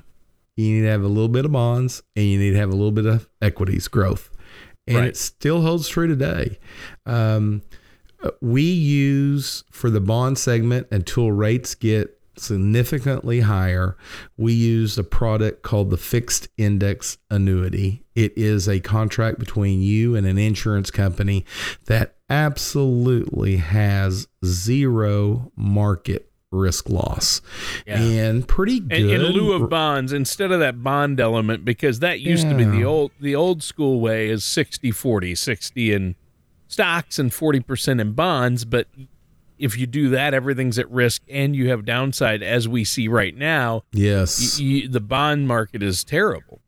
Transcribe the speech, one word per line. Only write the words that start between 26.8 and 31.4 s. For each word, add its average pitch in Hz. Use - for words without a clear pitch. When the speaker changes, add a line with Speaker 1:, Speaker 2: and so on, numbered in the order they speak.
Speaker 1:
loss -
Speaker 2:
Yeah. 104
Speaker 1:
and 113
pretty 220
Speaker 2:
In, 175
in 101
Speaker 1:
good 156
Speaker 2:
lieu 202
of 170
Speaker 1:
r- -
Speaker 2:
bonds, 143
instead 143
of 180
that 120
bond 143
element, 113